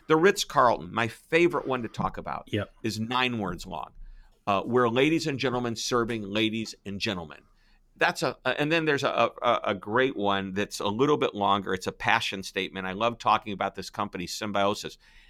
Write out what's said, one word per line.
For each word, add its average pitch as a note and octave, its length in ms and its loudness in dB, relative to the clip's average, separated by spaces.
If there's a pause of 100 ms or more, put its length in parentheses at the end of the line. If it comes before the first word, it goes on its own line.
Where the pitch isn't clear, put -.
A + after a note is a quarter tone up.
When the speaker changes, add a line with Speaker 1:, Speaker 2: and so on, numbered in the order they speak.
Speaker 1:
The D#3 80 6
Ritz-Carlton, C3+ 800 4
my A2+ 160 0
favorite E3 580 2
one B2+ 140 -2
to A2 80 -6
talk G2 280 0
about, G2+ 340 -8
Speaker 2:
Yep. G2+ 200 -2 (120)
Speaker 1:
is A2 160 0
nine B2 400 0
words F2+ 280 -4
long. F2 220 -8 (580)
Uh, G2 180 2
"We're B2 240 4
ladies D3 380 2
and C#3 100 -4
gentlemen B2 380 -2
serving A#2 480 -2
ladies G#2+ 500 -2 (120)
and G2 140 -6
gentlemen." F2 400 -4 (580)
That's E3 260 0
a, C3 220 -2
a, B2+ 140 0
and D3 120 0
then E3 140 2
there's C#3 180 0
a, A#2 260 2 (120)
a, A2+ 240 2
a G#2 100 0
great A2+ 400 0
one G2 380 0
that's G2+ 260 -4
a - 80 -2
little C#3 300 2
bit - 180 -2
longer. G2 380 2
It's F#2+ 140 -4
a - 40 -4
passion G#2 520 -2
statement. F#2 440 -6
I F#2 60 -6
love A2+ 260 -2
talking G#2+ 320 0
about G2 240 -4
this F#2+ 140 -10
company, F#2+ 360 -6
Symbiosis. G2+ 720 -2 (320)